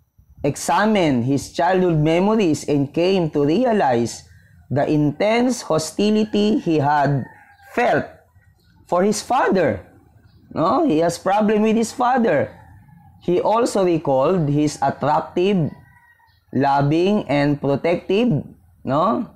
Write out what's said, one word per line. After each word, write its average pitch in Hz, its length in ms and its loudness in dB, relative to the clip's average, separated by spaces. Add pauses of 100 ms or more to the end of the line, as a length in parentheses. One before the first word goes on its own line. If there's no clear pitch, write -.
(420)
examined 170 840 0
his 139 280 -2
childhood 180 460 2
memories 175 720 2
and 139 240 -2
came 175 380 0
to 147 140 0
realize 156 800 0 (460)
the 135 200 0
intense 208 720 0
hostility 214 960 0
he 165 200 0
had 143 460 0 (500)
felt 202 320 0 (840)
for 180 160 0
his 208 180 0
father. 185 640 0 (640)
No, 269 340 0
he 156 140 2
has 170 180 0
problem 208 460 0
with 220 140 2
his 226 160 -2
father. 226 580 0 (720)
He 180 180 0
also 220 440 0
recalled 156 640 0
his 147 340 0
attractive, 156 880 -2 (800)
loving, 143 760 0
and 143 320 0
protective, 170 840 0 (420)
no, 190 520 -2